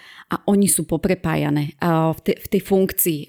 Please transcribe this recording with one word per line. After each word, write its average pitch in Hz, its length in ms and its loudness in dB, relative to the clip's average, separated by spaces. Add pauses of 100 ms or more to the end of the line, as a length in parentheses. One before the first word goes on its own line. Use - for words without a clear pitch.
(260)
a - 220 -8
oni 202 160 4
sú 180 180 2
poprepájané, 156 960 -2
a 160 380 2
v - 80 -18
te-, - 160 -2
v - 100 -16
tej 190 160 2
funkcii 190 520 0 (100)